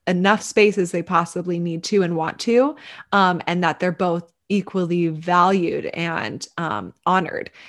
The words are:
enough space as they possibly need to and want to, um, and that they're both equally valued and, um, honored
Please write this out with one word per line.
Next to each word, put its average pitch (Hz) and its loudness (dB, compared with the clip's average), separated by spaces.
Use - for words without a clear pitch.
enough 190 2
space 208 2
as 180 0
they 170 -4
possibly 175 -2
need 170 -4
to 202 2
and 170 0
want 160 -4
to, 262 2
um, 185 4
and 175 0
that 165 0
they're 180 0
both 175 -2
equally 180 0
valued 175 2
and, 165 -6
um, 170 -6
honored 180 0